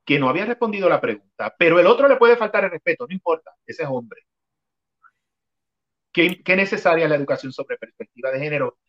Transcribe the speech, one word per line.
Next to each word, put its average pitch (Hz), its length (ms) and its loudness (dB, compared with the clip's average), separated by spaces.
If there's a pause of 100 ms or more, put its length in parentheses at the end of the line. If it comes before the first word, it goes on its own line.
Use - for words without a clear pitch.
que 139 140 0
no 127 100 0
había 160 160 0
respondido 214 440 -2
la 151 120 2
pregunta. - 560 -8
Pero 170 220 4
el 175 80 6
otro 247 220 4
le 269 80 6
puede 233 200 6
faltar 214 280 -2
el 185 80 -4
respeto, 160 360 -6
no 180 60 -12
importa, 165 380 -6 (120)
ese 156 200 -10
es 147 60 -8
hombre. 120 320 -10 (1900)
¿Qué, 175 300 0
qué 185 140 0
necesaria 185 480 0
es 156 60 0
la 151 60 0
educación 139 360 -6
sobre 131 260 -12
perspectiva 120 520 -12
de 135 100 -6
género, 143 380 -6 (100)